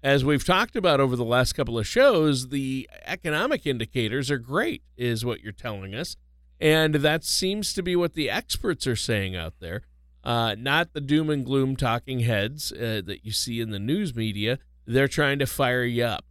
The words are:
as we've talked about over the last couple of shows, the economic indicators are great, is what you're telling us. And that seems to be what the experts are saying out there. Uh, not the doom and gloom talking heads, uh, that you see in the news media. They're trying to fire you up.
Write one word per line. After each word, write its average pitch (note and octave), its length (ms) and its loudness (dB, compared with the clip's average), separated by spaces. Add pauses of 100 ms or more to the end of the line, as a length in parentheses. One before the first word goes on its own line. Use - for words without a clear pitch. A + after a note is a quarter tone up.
as C#3 220 4
we've C#3+ 200 2
talked F#3+ 320 2
about F3 240 4
over C3 140 4
the A#2+ 100 0
last A#2+ 280 2
couple A#2+ 260 -2
of G#2 80 -2
shows, D#3 640 4
the C3 400 -4 (180)
economic F3 600 -2
indicators B2 640 -2
are C#3 80 0
great, D3+ 440 -4 (140)
is A#2+ 280 -2
what A#2 180 -6
you're G#2 100 -12
telling G2 420 -10
us. D3 220 -8 (440)
And D#3 360 4
that D3 280 2
seems G3 500 -2
to F#3+ 100 -4
be F3+ 100 0
what F3 200 2
the D3 160 -2
experts D#3 580 -2
are A#2 80 0
saying G2 400 -2
out E2 240 -8
there. F2+ 220 -8 (420)
Uh, A#2 340 0
not C#3+ 340 0
the D3+ 80 -8
doom D3+ 300 2
and C#3 140 -2
gloom C3+ 320 0
talking B2 440 -2
heads, A#2 520 -2
uh, A2 320 -4
that G2 200 -10
you G#2+ 80 -6
see A#2 280 -4
in A2+ 100 -4
the G2+ 80 -6
news D3 360 -2
media. A2 440 -2 (260)
They're C3 240 2
trying C#3 300 0
to C#3 80 0
fire B2+ 380 0
you A#2+ 200 0
up. A2+ 260 -4